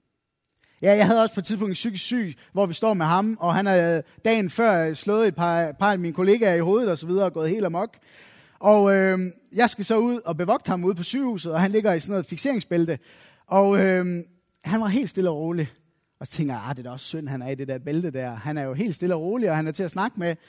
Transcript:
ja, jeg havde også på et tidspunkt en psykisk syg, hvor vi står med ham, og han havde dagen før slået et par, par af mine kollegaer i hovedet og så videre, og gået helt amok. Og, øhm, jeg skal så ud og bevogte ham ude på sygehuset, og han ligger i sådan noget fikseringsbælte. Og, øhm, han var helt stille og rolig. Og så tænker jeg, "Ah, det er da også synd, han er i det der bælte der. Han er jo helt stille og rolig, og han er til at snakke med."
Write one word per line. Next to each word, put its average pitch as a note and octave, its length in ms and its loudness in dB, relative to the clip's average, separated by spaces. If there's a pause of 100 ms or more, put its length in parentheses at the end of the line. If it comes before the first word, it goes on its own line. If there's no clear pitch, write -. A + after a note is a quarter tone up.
(800)
ja, G3+ 140 6
jeg G#3 120 6
havde A3+ 140 6
også A3 140 2
på G#3 40 -2
et F3+ 60 -6
tidspunkt G#3 240 -4
en F#3 40 -4
psykisk G3 300 -6
syg, A3 320 -4 (180)
hvor G3 120 2
vi E3+ 80 -4
står A3 200 0
med E3+ 120 0
ham, G3+ 340 2
og E3+ 160 0
han G3 100 0
havde E3+ 380 2 (220)
dagen A3 240 2
før F3 440 2
slået G#3+ 340 0
et E3 80 -2
par, E3+ 360 0
par G3+ 200 2
af F#3+ 80 0
mine E3+ 140 -4
kollegaer G3 420 4
i E3+ 40 2
hovedet G3+ 300 2
og E3 80 0
så D#3+ 100 -12
videre, F#3+ 180 0
og F3 80 -2
gået D#3+ 160 -2
helt G#3 160 -2
amok. F3+ 320 -4 (640)
Og, G3+ 360 6
øhm, F#3 360 2 (220)
jeg A3+ 160 2
skal G3+ 160 -6
så A3+ 120 2
ud A#3+ 280 0
og E3 120 -4
bevogte F3+ 320 0
ham F3+ 140 -2
ude F#3+ 120 2
på F3 80 -8
sygehuset, A3+ 480 -4
og D#3+ 100 2
han F#3+ 100 2
ligger G#3 220 2
i E3+ 60 0
sådan F#3+ 120 -8
noget F#3+ 140 -2
fikseringsbælte. E3+ 760 -2 (480)
Og, G3 320 4
øhm, F3+ 440 0 (400)
han A3 180 -2
var A3 60 -2
helt G#3 220 0
stille F#3 200 0
og D#3 80 -4
rolig. D#3+ 300 -4 (520)
Og B2 80 -14
så - 60 -14
tænker C#3+ 200 -4
jeg, G#2+ 100 -10
"Ah, B2+ 120 -8
det B2 40 -16
er B2 40 -14
da B2 60 -12
også B2 160 -14
synd, D#3 220 -10
han C3+ 140 -8
er B2+ 80 -10
i C3+ 60 -4
det C3 120 -10
der C3 100 -6
bælte D3+ 340 -4
der. B2+ 240 -8
Han D3+ 220 -8
er C#3+ 60 -6
jo C3+ 100 -6
helt F3 220 -4
stille F3+ 200 -2
og D#3 60 -4
rolig, G#3 280 -2
og D#3 60 0
han D#3 120 -2
er D#3+ 40 -6
til F#3+ 120 -6
at E3 80 -6
snakke G3+ 280 -6
med." E3+ 160 -2 (140)